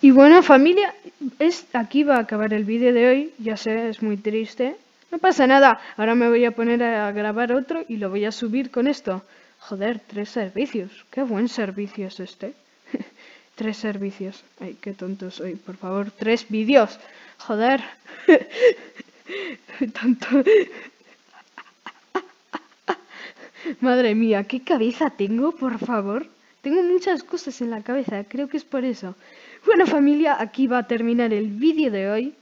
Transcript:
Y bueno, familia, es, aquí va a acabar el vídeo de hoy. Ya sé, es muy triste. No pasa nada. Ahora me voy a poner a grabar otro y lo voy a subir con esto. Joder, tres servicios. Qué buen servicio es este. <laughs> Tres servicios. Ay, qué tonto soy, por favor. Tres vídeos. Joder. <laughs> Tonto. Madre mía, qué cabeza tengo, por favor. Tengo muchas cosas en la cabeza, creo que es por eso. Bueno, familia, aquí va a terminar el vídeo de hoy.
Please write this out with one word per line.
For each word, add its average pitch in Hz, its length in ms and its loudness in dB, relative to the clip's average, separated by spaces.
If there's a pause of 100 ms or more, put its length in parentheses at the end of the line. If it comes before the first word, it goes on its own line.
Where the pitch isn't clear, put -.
Y 269 100 10
bueno, 294 300 10
familia, 349 520 4 (460)
es, 339 320 0
aquí 254 320 -2
va 285 120 2
a 233 40 2
acabar 214 320 -4
el 214 120 -2
vídeo 233 280 2
de 240 160 4
hoy. 277 300 0
Ya 220 180 -6
sé, 226 320 -4
es 220 140 -8
muy 208 160 -2
triste. 220 580 -4 (340)
No 339 80 -8
pasa 285 300 2
nada. 269 320 6 (160)
Ahora 220 180 -2
me 240 140 2
voy 240 160 2
a 233 80 -2
poner 233 320 -2
a 214 260 -2
grabar 214 420 -4
otro 285 360 -4
y 226 80 -8
lo 202 140 -6
voy 202 140 -4
a 214 60 -2
subir 240 400 -6
con 240 160 -2
esto. 202 380 -6 (360)
Joder, 214 460 -8
tres 208 220 -10
servicios. 208 840 -8
Qué 262 120 -6
buen 233 260 -2
servicio 202 600 -8
es 190 120 -18
este. 185 320 -14 (400)
<laughs> - 600 -14
Tres 220 220 -6
servicios. 196 680 -8 (160)
Ay, 180 200 -14
qué 202 120 -12
tonto 190 380 -10
soy, 180 240 -12
por 190 220 -18
favor. 196 340 -8
Tres 233 380 -4
vídeos. 214 500 2 (400)
Joder. 233 440 -2 (440)
<laughs> - 1700 -2
Tonto. 240 280 -2 (3500)
Madre 247 340 2
mía, 220 300 2
qué 254 180 -8
cabeza 247 480 -2
tengo, 226 420 -2
por 254 260 -6
favor. 220 480 -6 (340)
Tengo 330 220 0
muchas 359 400 0
cosas - 380 -10
en 233 100 -6
la 214 120 -10
cabeza, 226 420 -6
creo 269 240 -8
que 311 80 -10
es 302 80 -8
por 262 200 -6
eso. 202 300 -8 (520)
Bueno, 381 200 6
familia, 294 540 4
aquí 240 260 -2
va 247 120 0
a 240 80 -4
terminar 233 460 0
el 214 160 -2
vídeo 285 420 0
de 196 200 -4
hoy. 240 320 -4